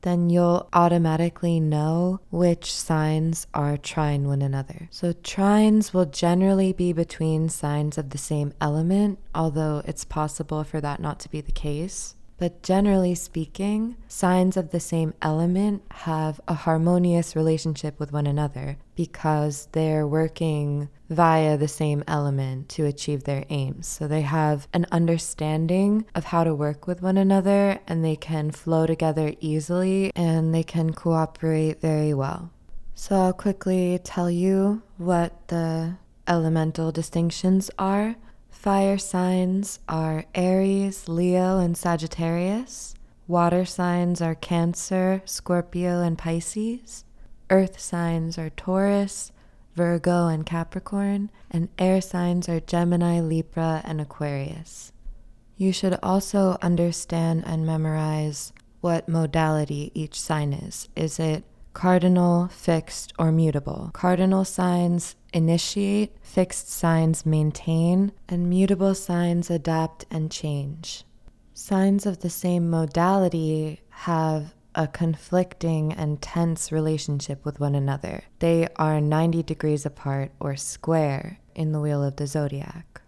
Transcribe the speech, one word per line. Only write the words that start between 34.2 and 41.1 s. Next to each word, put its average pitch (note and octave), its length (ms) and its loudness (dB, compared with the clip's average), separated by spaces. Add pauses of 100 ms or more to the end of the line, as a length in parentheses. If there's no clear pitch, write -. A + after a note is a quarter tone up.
you F#3+ 520 2 (160)
what E3+ 500 0
the E3 480 -2 (320)
elemental D#3+ 640 2
distinctions E3+ 840 0
are. G3+ 380 0 (340)
Fire G3 480 2
signs F#3 800 0 (100)
are D#3+ 360 -2 (100)
Aries, F#3+ 760 0
Leo, F3+ 500 2